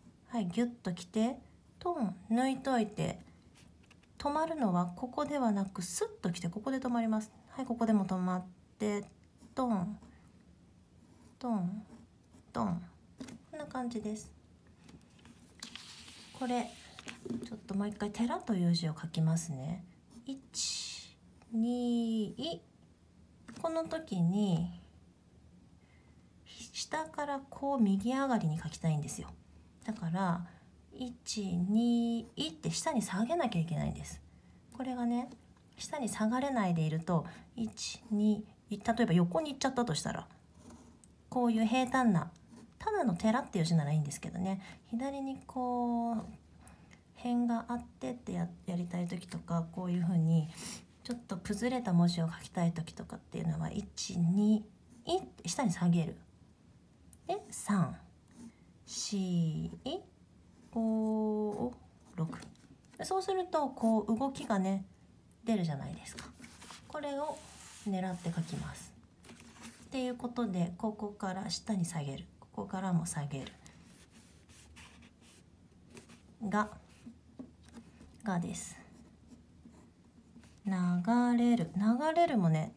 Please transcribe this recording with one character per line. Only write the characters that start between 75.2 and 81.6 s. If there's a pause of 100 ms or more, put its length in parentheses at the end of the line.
が、 (1500)
が
で
す。 (1900)
流 (680)
れ
る。